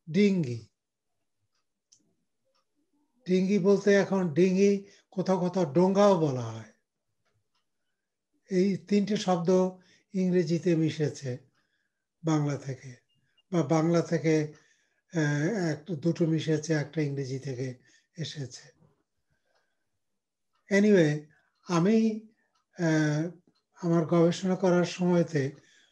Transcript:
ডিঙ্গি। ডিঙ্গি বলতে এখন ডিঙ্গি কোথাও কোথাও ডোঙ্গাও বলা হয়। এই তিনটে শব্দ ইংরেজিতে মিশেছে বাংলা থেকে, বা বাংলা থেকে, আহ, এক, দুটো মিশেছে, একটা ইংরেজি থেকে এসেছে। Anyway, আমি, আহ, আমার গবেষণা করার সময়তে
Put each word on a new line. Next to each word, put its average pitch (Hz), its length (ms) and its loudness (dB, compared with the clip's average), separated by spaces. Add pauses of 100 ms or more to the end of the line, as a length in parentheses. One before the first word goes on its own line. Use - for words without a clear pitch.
ডিঙ্গি। 165 540 0 (2750)
ডিঙ্গি 185 300 2 (100)
বলতে 202 220 2 (140)
এখন 190 180 -2 (160)
ডিঙ্গি 190 360 4 (420)
কোথাও 185 280 -2
কোথাও 180 220 0 (100)
ডোঙ্গাও 196 380 4 (120)
বলা 127 280 -4
হয়। 110 180 -16 (1800)
এই 190 180 2 (220)
তিনটে 202 280 0
শব্দ 175 320 0 (640)
ইংরেজিতে 180 580 0 (100)
মিশেছে 143 500 -4 (920)
বাংলা 147 340 0
থেকে, 131 340 -14 (600)
বা 175 100 0 (140)
বাংলা 165 260 2 (100)
থেকে, 160 220 0 (800)
আহ, 147 320 -2 (240)
এক, 151 80 -4 (260)
দুটো 170 280 -2
মিশেছে, 156 400 -2 (120)
একটা 151 180 -8
ইংরেজি 139 380 -6
থেকে 131 280 -8 (500)
এসেছে। 143 480 -12 (2000)
Anyway, 196 340 6 (560)
আমি, 185 300 2 (800)
আহ, 156 460 0 (560)
আমার 170 260 0
গবেষণা 175 500 0
করার 175 400 0
সময়তে 170 480 0 (480)